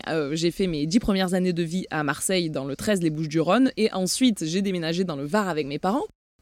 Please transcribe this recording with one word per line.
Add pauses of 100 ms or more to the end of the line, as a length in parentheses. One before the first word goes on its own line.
euh,
j'ai
fait
mes
dix
premières
années
de
vie
à
Marseille,
dans
le
treize,
les
Bouches-du-Rhône,
et
ensuite
j'ai
déménagé
dans
le
Var
avec
mes
parents, (360)